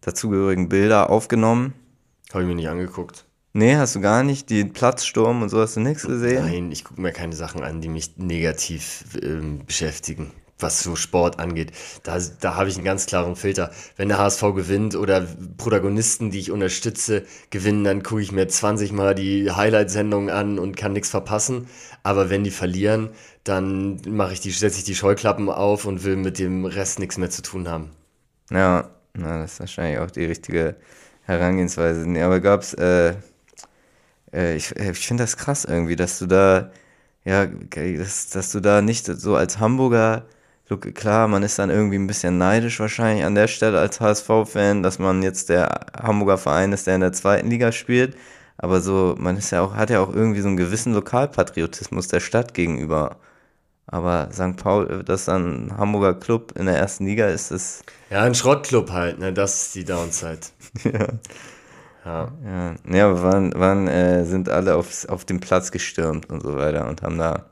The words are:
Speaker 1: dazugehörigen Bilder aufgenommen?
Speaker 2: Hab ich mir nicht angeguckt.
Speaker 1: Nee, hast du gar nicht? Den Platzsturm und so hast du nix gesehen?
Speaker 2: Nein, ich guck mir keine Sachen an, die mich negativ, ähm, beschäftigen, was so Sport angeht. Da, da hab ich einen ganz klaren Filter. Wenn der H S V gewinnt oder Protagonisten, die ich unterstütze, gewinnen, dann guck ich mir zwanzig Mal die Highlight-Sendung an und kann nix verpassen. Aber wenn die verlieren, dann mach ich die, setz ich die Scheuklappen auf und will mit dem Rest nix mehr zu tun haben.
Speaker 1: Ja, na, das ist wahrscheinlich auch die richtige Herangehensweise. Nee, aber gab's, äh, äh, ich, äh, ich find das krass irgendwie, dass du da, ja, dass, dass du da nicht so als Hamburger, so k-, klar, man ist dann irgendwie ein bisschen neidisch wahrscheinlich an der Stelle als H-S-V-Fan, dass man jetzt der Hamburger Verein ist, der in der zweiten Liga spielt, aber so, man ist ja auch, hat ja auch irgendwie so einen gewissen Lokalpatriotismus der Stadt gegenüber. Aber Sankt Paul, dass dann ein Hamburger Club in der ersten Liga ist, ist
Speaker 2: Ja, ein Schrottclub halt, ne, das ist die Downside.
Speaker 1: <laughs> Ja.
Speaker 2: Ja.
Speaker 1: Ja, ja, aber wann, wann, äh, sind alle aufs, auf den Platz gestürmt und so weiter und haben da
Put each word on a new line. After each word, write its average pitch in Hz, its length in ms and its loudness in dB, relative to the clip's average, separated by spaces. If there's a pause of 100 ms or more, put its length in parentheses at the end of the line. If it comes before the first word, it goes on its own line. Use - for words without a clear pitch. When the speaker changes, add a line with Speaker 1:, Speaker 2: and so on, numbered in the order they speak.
Speaker 1:
dazugehörigen 95 640 0
Bilder 101 400 6
aufgenommen? 117 640 4 (580)
Speaker 2:
Hab 95 120 -2
ich 90 40 0
mir 87 80 -2
nicht 82 140 -4
angeguckt. 90 560 -8 (300)
Speaker 1:
Nee, 120 220 6
hast 139 180 2
du 98 80 -2
gar 107 200 6
nicht? 139 280 -2
Den 104 240 0
Platzsturm 120 680 2
und 107 80 -2
so 110 120 2
hast 110 160 0
du 110 40 -2
nix 143 260 -2
gesehen? 123 380 0
Speaker 2:
Nein, 87 260 -4
ich 71 140 -12
guck - 140 -18
mir 90 140 -4
keine 82 220 -8
Sachen 78 300 -10
an, 80 160 -6
die 80 80 -8
mich 80 300 -8
negativ, 82 880 -4 (160)
ähm, 76 420 -6
beschäftigen, 78 680 -8 (260)
was - 240 -2
so 87 120 -4
Sport 87 440 0
angeht. 82 340 -6 (300)
Da, 85 160 -6 (220)
da 87 160 -2
hab 98 100 2
ich 95 100 -4
einen 87 80 -8
ganz 95 220 -2
klaren 90 280 -2
Filter. 95 360 -2 (260)
Wenn 98 120 -2
der 98 100 2
H 101 80 4
S 98 100 2
V 104 160 2
gewinnt 98 420 0
oder 95 320 2 (300)
Protagonisten, 107 720 0
die 98 80 -6
ich 95 120 -8
unterstütze, 101 720 -2 (240)
gewinnen, 104 360 0
dann 98 180 0
guck 107 180 -4
ich 95 100 -4
mir 95 180 0
zwanzig 104 440 0
Mal 98 220 2
die 98 360 0
Highlight-Sendung 104 760 2
an 101 300 -2
und 92 180 -6
kann 101 160 -4
nix 101 160 -4
verpassen. 107 580 -4 (360)
Aber 98 260 2
wenn 98 160 0
die 98 60 0
verlieren, 101 580 0 (360)
dann 95 640 -2
mach 98 240 -2
ich 92 80 -8
die, 98 100 -8
setz 92 280 0
ich 92 60 -8
die 95 100 -6
Scheuklappen 101 560 2
auf 101 340 0
und 95 180 -4
will 95 140 0
mit 95 220 -4
dem 92 260 -2
Rest 95 340 -4
nix 92 200 -6
mehr 90 100 -2
zu - 140 -8
tun 90 260 -8
haben. 80 220 -8 (600)
Speaker 1:
Ja, 92 400 2 (220)
na, 82 280 -6
das 80 140 -10
ist - 60 -16
wahrscheinlich - 380 -6
auch 85 120 -6
die - 140 -4
richtige 82 520 -2 (480)
Herangehensweise. 85 840 0
Nee, 85 140 0
aber 90 180 4
gab's, 101 340 2
äh, 87 400 4 (1160)
äh, 85 240 0
ich, - 200 -6
äh, 98 160 -4
ich - 140 -6
find - 140 0
das 117 160 -2
krass - 300 -4
irgendwie, 85 300 0
dass 87 220 -2
du 92 80 -6
da, 95 440 6 (540)
ja, 98 220 2
dass, 85 840 -6
dass 95 220 -6
du 104 80 -4
da 101 200 6
nicht 113 260 0
so 92 300 0
als 87 220 0
Hamburger, 113 640 2 (420)
so 101 120 -4
k-, - 140 -12
klar, 110 360 2
man 101 140 2
ist 104 160 -2
dann 101 100 2
irgendwie 101 280 2
ein 98 100 0
bisschen 90 320 0
neidisch 113 420 2
wahrscheinlich 107 460 0
an 101 80 0
der 104 140 6
Stelle 110 300 2
als 90 220 0
H-S-V-Fan, 104 840 2
dass 90 160 0
man 95 240 2
jetzt 92 280 -2
der - 360 2 (160)
Hamburger 104 360 2
Verein 92 340 2
ist, 98 140 -4
der 92 80 2
in 92 80 2
der 92 100 2
zweiten 101 380 2
Liga 117 220 2
spielt, 127 440 0 (400)
aber 90 240 2
so, 92 380 2
man 90 180 0
ist 104 140 -6
ja 87 100 2
auch, 98 140 0
hat 107 160 0
ja 110 100 4
auch 95 140 0
irgendwie 107 260 2
so 101 80 0
einen 95 80 0
gewissen 98 380 0
Lokalpatriotismus 98 1120 -2
der 87 120 2
Stadt - 340 -2
gegenüber. 78 640 -2 (680)
Aber 87 460 -2
Sankt 92 300 -4
Paul, 95 420 0
dass 95 220 -2
dann 85 400 -2
ein 98 100 -10
Hamburger 101 380 2
Club 113 440 -4
in 95 60 -2
der 90 140 2
ersten 98 260 -2
Liga 104 240 0
ist, 80 220 -4
ist - 340 -8 (260)
Speaker 2:
Ja, 98 120 2
ein 123 120 4
Schrottclub 123 560 2
halt, 87 280 -2
ne, 95 120 -4
das 98 360 -2
ist - 80 -12
die 92 100 -8
Downside. 85 560 -4 (420)
Speaker 1:
<laughs> - 20 -18
Ja. 107 240 0 (960)
Speaker 2:
Ja. 82 260 -6 (120)
Speaker 1:
Ja, 90 520 -4
ja, 101 140 8
aber 90 120 2
wann, 95 340 4
wann, 95 320 4
äh, 90 360 4
sind 90 240 -2
alle 92 280 4
aufs, - 280 -4
auf 92 200 -6
den 90 160 -4
Platz 90 300 0
gestürmt 80 600 -4
und 78 120 -8
so 73 140 -6
weiter 76 300 0
und 73 160 -8
haben 82 160 -4
da 82 340 -2